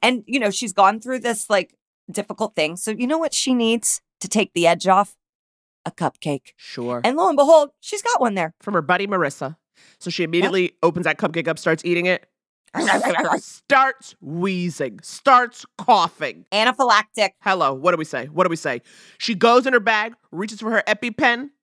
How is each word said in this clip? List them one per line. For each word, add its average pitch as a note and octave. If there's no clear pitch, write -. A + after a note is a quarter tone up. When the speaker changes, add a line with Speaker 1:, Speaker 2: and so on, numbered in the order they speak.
Speaker 1:
And, B3+
you B3+
know, G#3
she's G3
gone G3+
through B3+
this, A#3
like, G3
difficult G#3
thing. D#3+
So A3
you A3+
know D4+
what D#4+
she -
needs A#3
to -
take -
the E3+
edge E3+
off? F#3+
A -
cupcake. -
Speaker 2:
Sure. B2
Speaker 1:
And B3
lo F4+
and D4
behold, D4
she's -
got A4+
one A#3+
there. E3+
Speaker 2:
From G#3
her F3
buddy F3+
Marissa. D#3
So -
she F3
immediately F3+
Speaker 1:
Yep. F3
Speaker 2:
opens E3+
that D#3
cupcake E3+
up, D#3+
starts E3
eating F3
it. -
Speaker 1:
<laughs> -
Speaker 2:
Starts -
wheezing. E3+
Starts -
coughing. E3
Speaker 1:
Anaphylactic. G#3+
Speaker 2:
Hello. E3+
What C#3
do E3+
we D#3
say? B2+
What D3+
do F3+
we E3
say? B2+
She -
goes A#3
in C4+
her B3
bag, A3
reaches G#3
for A3
her A3
EpiPen. A#3+